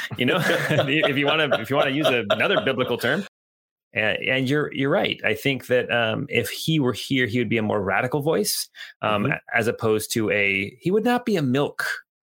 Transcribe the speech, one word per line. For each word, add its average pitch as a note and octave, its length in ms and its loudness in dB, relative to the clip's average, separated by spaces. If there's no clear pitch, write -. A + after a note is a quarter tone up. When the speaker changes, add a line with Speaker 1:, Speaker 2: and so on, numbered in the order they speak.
Speaker 1:
you B2 80 0
know, D#3 140 2
<laughs> D#3 40 0
if D3 760 2
you C#3+ 80 2
wanna, D#3 340 2
if A2+ 100 -8
you C3+ 60 0
wanna D3 160 2
use D3+ 160 2
a, A#2+ 220 2
another D3+ 320 2
biblical A#2+ 360 0
term. D3+ 280 0
And, G#2+ 280 0
and C3 300 0
you're, D3 220 0
you're C3+ 200 -2
right. F#3 340 0
I G#2+ 80 2
think C3 340 -2
that, B2 240 0
um, A2 380 0
if A2+ 220 0
he D#3+ 280 0
were B2 140 2
here, B2+ 320 -2
he A2+ 140 0
would A2 100 0
be A#2 80 0
a A2 60 0
more G#2 180 0
radical A2+ 400 0
voice, E3+ 480 -2
um, G#2+ 220 0
Speaker 2:
Mm-hmm. - 100 0
Speaker 1:
a-, - 240 -4
as A2 100 2
opposed A2 460 -2
to A2 160 0
a, G2 500 0
he F3 120 -2
would G#3+ 120 2
not B3 220 0
be G#3 120 0
a D#3+ 40 2
milk, C3 460 0